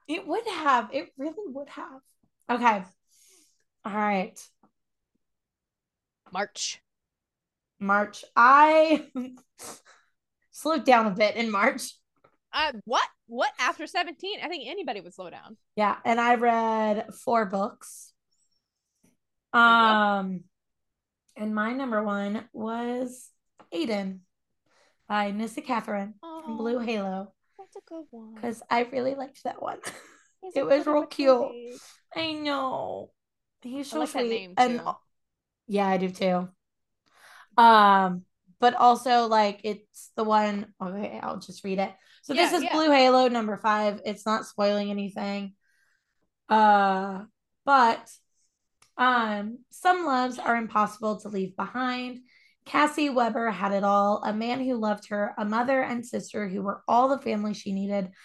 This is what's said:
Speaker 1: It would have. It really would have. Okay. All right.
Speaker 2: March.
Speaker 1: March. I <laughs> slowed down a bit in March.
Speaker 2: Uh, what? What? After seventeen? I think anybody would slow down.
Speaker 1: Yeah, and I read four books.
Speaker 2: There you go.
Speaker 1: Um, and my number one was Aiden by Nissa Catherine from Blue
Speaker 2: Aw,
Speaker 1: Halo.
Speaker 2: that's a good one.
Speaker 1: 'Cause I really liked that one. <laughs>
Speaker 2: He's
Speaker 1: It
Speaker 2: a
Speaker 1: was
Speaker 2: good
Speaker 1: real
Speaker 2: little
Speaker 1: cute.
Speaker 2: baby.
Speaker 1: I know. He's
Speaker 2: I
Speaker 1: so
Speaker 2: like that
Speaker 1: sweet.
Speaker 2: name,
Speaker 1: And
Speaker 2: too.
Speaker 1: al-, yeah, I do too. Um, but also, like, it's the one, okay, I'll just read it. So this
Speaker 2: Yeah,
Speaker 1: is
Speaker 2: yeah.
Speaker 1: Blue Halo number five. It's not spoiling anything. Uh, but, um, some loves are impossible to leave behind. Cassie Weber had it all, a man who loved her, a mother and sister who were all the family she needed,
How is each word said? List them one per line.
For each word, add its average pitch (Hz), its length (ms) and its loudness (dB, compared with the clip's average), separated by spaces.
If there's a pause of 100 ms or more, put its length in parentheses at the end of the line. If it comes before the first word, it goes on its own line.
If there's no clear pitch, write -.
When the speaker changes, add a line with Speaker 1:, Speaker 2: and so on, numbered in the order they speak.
Speaker 1:
It 349 180 -8
would 415 200 -4
have. 285 480 0
It 320 140 -6 (100)
really 311 160 -8 (180)
would 277 160 -12
have. 269 320 -18 (480)
Okay. 233 340 0 (1000)
All 208 80 -10
right. 208 480 -2 (1900)
Speaker 2:
March. - 480 -8 (1000)
Speaker 1:
March. 202 460 -2 (100)
I 302 680 6 (100)
<laughs> - 1400 -18
slowed 302 320 -4
down 233 220 6
a 208 40 -2
bit 202 260 0
in 226 140 -4
March. 220 320 0 (720)
Speaker 2:
Uh, 294 180 -2 (140)
what? 269 200 0 (200)
What? 262 320 -4
After 294 280 -4
seventeen? 359 560 -8
I 285 60 -8
think 294 200 -10
anybody 269 340 -8
would 175 100 -18
slow 180 160 -14
down. 170 300 -20 (180)
Speaker 1:
Yeah, 208 200 2 (100)
and 233 120 2
I 240 180 4
read 220 720 0 (160)
four 226 200 2
books. - 720 -8 (1400)
Speaker 2:
There 240 100 4
you 233 60 8
go. - 20 8
Speaker 1:
Um, 208 720 2 (920)
and 214 180 -6
my 220 200 -2
number 240 280 -2
one 202 520 -4
was 240 760 -8 (440)
Aiden 202 480 -6 (880)
by 208 220 -2
Nissa 220 300 -6
Catherine 214 600 -6
from 277 360 -12
Blue 233 220 -4
Speaker 2:
Aw, 233 40 -6
Speaker 1:
Halo. 196 500 -6 (240)
Speaker 2:
that's 392 200 -20
a 392 120 -20
good 330 220 -16
one. 220 300 -20
Speaker 1:
'Cause 240 280 -10
I 240 140 2
really 254 320 -4
liked 277 300 -14
that - 180 -10
one. - 200 -8
<laughs> - 600 -20
Speaker 2:
He's 381 140 -8
Speaker 1:
It 277 40 -2
Speaker 2:
a 269 40 -2
Speaker 1:
was 277 200 2
Speaker 2:
good 302 60 -2
Speaker 1:
real 294 120 2
Speaker 2:
little 311 40 -6
Speaker 1:
cute. 262 460 2
Speaker 2:
baby. 240 260 -18 (380)
Speaker 1:
I 320 160 -4
know. 277 800 -6 (500)
He's 262 260 -12
Speaker 2:
I - 40 -14
Speaker 1:
so 311 80 -4
Speaker 2:
like 302 120 -4
that 285 100 -6
Speaker 1:
sweet. 233 60 -2
Speaker 2:
name, 190 280 -6
Speaker 1:
And 240 240 2
Speaker 2:
too. - 60 -10
Speaker 1:
al-, - 140 -8 (680)
yeah, 202 200 0
I 190 100 2
do 185 120 -2
too. 180 380 -2 (1080)
Um, 196 640 8 (360)
but 240 160 4
also, 240 520 4
like, 214 380 2
it's - 520 -10
the 226 80 -2
one, 214 480 0 (100)
okay, 202 400 -8
I'll - 160 -8
just - 260 -18
read 190 140 -4
it. 196 140 -2 (300)
So 277 120 -6
this 330 180 4
Speaker 2:
Yeah, 349 60 2
Speaker 1:
is 294 60 -2
Speaker 2:
yeah. 339 80 -2
Speaker 1:
Blue 311 180 2
Halo 254 380 6
number 220 280 -4
five. 214 480 -2
It's 208 220 -8
not 220 200 -2
spoiling 202 440 0
anything. 202 640 -8 (920)
Uh, 196 760 2 (400)
but, 262 460 4 (840)
um, 226 600 0 (120)
some 359 360 0
loves 254 320 0
are - 180 0
impossible 214 640 -2
to - 80 -14
leave 190 280 -6
behind. 247 640 -6 (460)
Cassie 294 440 0
Weber 233 400 0
had 196 220 -4
it 196 120 0
all, 202 400 2
a 214 100 -2
man 240 280 -4
who 254 140 -2
loved 214 320 -4
her, 208 300 -4
a 214 60 -4
mother 247 380 0
and 240 240 -6
sister 208 420 -8
who 190 140 -6
were 196 240 -8
all 247 220 4
the 269 100 0
family 214 360 -4
she 202 180 -10
needed, 196 380 -4 (140)